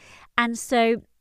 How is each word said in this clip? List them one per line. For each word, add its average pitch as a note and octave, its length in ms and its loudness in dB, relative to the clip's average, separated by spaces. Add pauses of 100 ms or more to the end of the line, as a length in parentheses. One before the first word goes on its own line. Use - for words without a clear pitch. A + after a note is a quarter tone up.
(360)
And A#3 220 -2
so A#3 440 0 (180)